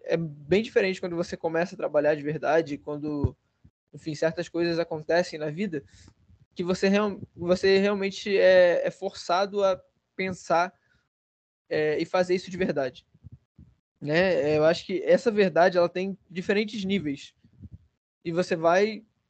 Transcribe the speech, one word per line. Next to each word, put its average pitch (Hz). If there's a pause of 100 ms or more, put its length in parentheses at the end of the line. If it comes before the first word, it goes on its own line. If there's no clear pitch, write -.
é 165
bem 151
diferente 196
quando 175
você 175
começa 165
a -
trabalhar 147
de 147
verdade, 147
quando, 147 (560)
enfim, 151
certas 165
coisas 170
acontecem 165
na 151
vida, 165 (720)
que -
você 180
real-, 202 (140)
você 185
realmente 196
é, 180
é 175
forçado 190
a 185 (320)
pensar, 180 (960)
é, 151
e 165
fazer 180
isso 185
de 185
verdade. 147 (960)
Né? 151
Eu 151
acho 165
que 180
essa 180
verdade, 180
ela 175
tem 185 (140)
diferentes 208
níveis. 156 (880)
E 170
você 175
vai 180 (260)